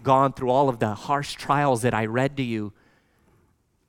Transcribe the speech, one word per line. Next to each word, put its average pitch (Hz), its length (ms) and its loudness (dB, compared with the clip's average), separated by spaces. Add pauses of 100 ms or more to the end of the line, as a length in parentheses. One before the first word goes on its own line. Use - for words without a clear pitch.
gone 135 320 4
through 127 160 -4
all 135 200 4
of 117 100 -6
the 107 160 0
harsh 143 400 -4
trials 139 480 0
that 120 100 0
I 110 120 0
read 127 320 -2
to 135 60 -4
you, 110 300 -6 (1160)